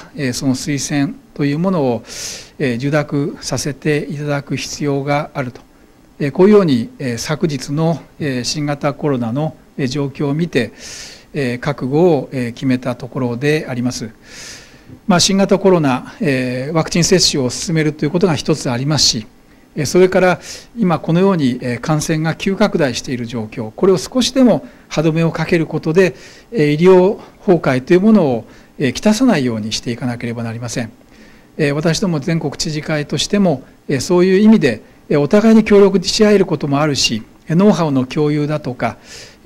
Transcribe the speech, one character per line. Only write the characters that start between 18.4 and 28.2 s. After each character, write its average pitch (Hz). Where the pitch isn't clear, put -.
つ 143
あ 120
り 127
ま 147
す -
し、 110
え -
ー、 127
そ -
れ 185
か 190
ら 180
今 180
こ -
の 170
よ 196
う 185
に、 127
え 123
ー、 117
感 151
染 160
が 156
急 196
拡 202
大 139
し -
て -
い 123
る 120
状 113
況、 107
こ -
れ 190
を 180
少 -
し -
で 262
も 202
歯 -
止 156
め 165
を 160
か 160
け 175
る 156
こ 151
と 156
で、 185
え 220
ー、 147
医 -
療 185
崩 165
壊 131
と 131
い -
う 185
も 220
の 196